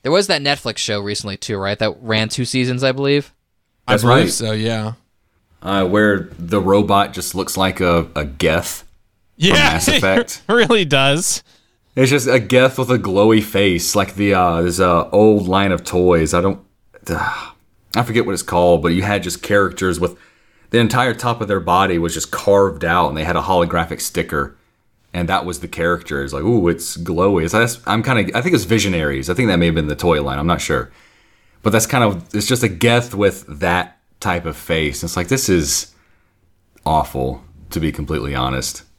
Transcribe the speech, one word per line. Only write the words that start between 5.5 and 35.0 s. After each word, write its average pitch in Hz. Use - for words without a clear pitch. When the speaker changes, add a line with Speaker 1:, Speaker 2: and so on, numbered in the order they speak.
Speaker 3:
Uh, 98
where 101
the 87
robot 98
just -
looks 95
like 95
a, 85
a 76
Geth 80
from -
Speaker 2:
Yeah, 185
Speaker 3:
Mass 208
Speaker 2:
<laughs> -
it 285
Speaker 3:
Effect. 196
Speaker 2:
really 220
does. 139
Speaker 3:
It's 131
just 139
a 123
Geth 127
with 127
a 123
glowy 101
face, 95
like 98
the, 101
uh, 87
there's 87
a 87
old 104
line 95
of 87
toys. 87
I 87
don't, 95
uh, -
I 120
forget 113
what 98
it's 85
called, 87
but 85
you 95
had 101
just 87
characters 92
with 87
the 113
entire 123
top 117
of 98
their 98
body 90
was 85
just 80
carved 98
out, 85
and 76
they 78
had 85
a 78
holographic 85
sticker, 76
and 90
that 90
was 87
the 90
character. 82
It's 69
like, 71
"Ooh, 104
it's -
glowy." 85
It's, 85
that's, 117
I'm 110
kinda, 101
I -
think 175
it's 104
Visionaries. 85
I 90
think 113
that 90
may 85
have 82
been 78
the 73
toy 80
line. 69
I'm 73
not 82
sure, 65
but 110
that's 110
kind 123
of, 95
it's 104
just 127
a 110
Geth 117
with 98
that 90
type 87
of 80
face. 78